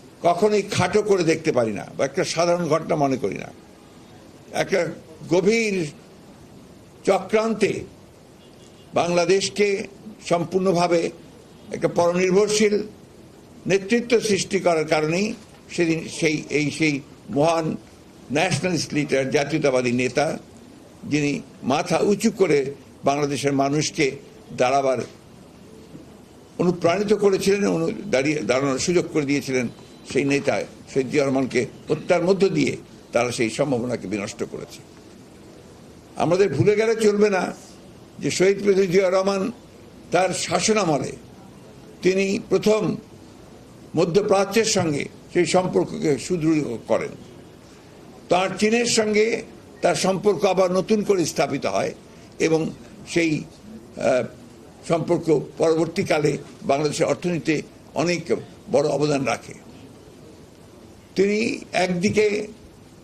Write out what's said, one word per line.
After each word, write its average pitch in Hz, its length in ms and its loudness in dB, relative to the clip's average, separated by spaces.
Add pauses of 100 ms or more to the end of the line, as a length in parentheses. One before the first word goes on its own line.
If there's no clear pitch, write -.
(240)
কখনোই 202 380 2
খাটো 185 400 0
করে 196 220 2
দেখতে 160 280 0
পারি 117 200 2
না 98 160 -8 (100)
বা 131 80 0
একটা 160 180 -2
সাধারণ 175 440 0
ঘটনা 160 280 0
মনে 135 220 0
করি - 200 -4
না। 50 140 -12 (1000)
একটা 170 360 -2 (420)
গভীর 190 580 2 (1160)
চক্রান্তে 196 800 0 (1120)
বাংলাদেশকে 190 920 0 (380)
সম্পূর্ণভাবে 175 840 2 (640)
একটা - 160 -2
পরনির্ভরশীল 190 960 2 (840)
নেতৃত্ব 208 520 0
সৃষ্টি 190 400 -2
করার 165 260 0
কারণেই 160 480 0 (380)
সেদিন 160 360 -2 (120)
সেই, 156 300 0
এই 143 220 0
সেই 151 280 0 (300)
মহান 160 480 0 (540)
ন্যাশনালিস্ট 170 640 -2
লিডার, 139 360 0
জাতীয়তাবাদী 143 640 0
নেতা, 127 460 0 (640)
যিনি 143 380 -2 (220)
মাথা 160 340 0
উঁচু 202 340 2
করে 143 420 2 (300)
বাংলাদেশের 143 500 0
মানুষকে 139 580 0 (460)
দাঁড়াবার 131 400 2 (1600)
অনুপ্রাণিত 180 560 2
করেছিলেন, 202 540 2
অনু-, 165 240 0 (200)
দাঁড়িয়ে, 139 280 2
দাঁড়ানোর 131 400 0
সুযোগ 170 340 0
করে 151 120 0
দিয়েছিলেন, 131 420 -2 (440)
সেই 139 120 2
নেতা 135 400 0 (300)
শহীদ 131 160 0
জিয়া 139 160 0
রহমানকে 127 400 0 (220)
হত্যার 165 360 0
মধ্য 185 240 2
দিয়ে 151 300 -2 (340)
তারা 117 200 0
সেই 110 180 -2
সম্ভাবনাকে 123 580 -4
বিনষ্ট 101 440 -6
করেছে। - 280 -14 (1400)
আমাদের 185 340 2
ভুলে 170 260 2
গেলে 220 200 2
চলবে 208 340 4
না 190 240 -2 (640)
যে 139 120 -4
শহীদ 196 300 2
প্রেসিডেন্ট 196 300 2
জিয়া 190 180 4
রহমান 190 420 0 (600)
তার 175 180 2
শাসনামলে 175 800 0 (920)
তিনি 196 380 2 (100)
প্রথম 190 460 2 (1000)
মধ্যপ্রাচ্যের 196 720 2
সঙ্গে 165 400 0 (280)
সেই 175 120 4
সম্পর্ককে 165 760 0
সুদৃঢ় 151 580 -2 (100)
করেন। 90 220 0 (1200)
তার 185 200 2 (100)
চীনের 226 260 2
সঙ্গে 214 560 0 (400)
তার 165 140 2
সম্পর্ক 190 500 0
আবার 185 260 2
নতুন 190 320 0
করে 180 220 2
স্থাপিত 135 400 -2
হয় 98 280 -2 (460)
এবং 160 300 2 (380)
সেই, 165 360 0 (540)
আহ, 127 260 0 (640)
সম্পর্ক 160 520 0 (180)
পরবর্তীকালে 160 800 0 (260)
বাংলাদেশের 143 420 0
অর্থনীতিতে 160 560 -2 (320)
অনেক 156 420 -2 (360)
বড় 143 180 2
অবদান 143 360 0
রাখে। - 280 -4 (1600)
তিনি 208 440 0 (120)
একদিকে 202 760 0 (560)